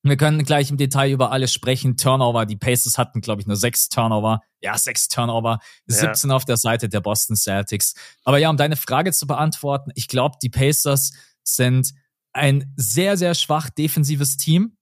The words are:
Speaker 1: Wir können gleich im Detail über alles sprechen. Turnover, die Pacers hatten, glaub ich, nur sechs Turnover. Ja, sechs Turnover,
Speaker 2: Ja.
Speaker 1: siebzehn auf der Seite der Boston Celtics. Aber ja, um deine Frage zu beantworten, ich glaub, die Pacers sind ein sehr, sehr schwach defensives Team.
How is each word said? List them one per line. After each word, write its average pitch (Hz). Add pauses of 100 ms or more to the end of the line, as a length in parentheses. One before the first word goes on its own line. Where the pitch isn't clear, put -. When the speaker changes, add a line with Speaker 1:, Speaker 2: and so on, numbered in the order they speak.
Speaker 1:
Wir 143
können 151
gleich 143
im 143
Detail 139
über 131
alles 131
sprechen. 127
Turnover, 120
die 104
Pacers 123
hatten, 117
glaub 104
ich, 101
nur 101
sechs 120
Turnover. 110 (200)
Ja, 104
sechs -
Turnover, 117 (300)
Speaker 2:
Ja. 117
Speaker 1:
siebzehn 110
auf 131
der 117
Seite 113
der 101
Boston 107
Celtics. 101 (280)
Aber 139
ja, 160
um 151
deine 147
Frage 156
zu -
beantworten, 143
ich 113
glaub, 131
die 131
Pacers 139 (300)
sind 127 (400)
ein 139
sehr, 160
sehr 175
schwach 151
defensives 143
Team. 180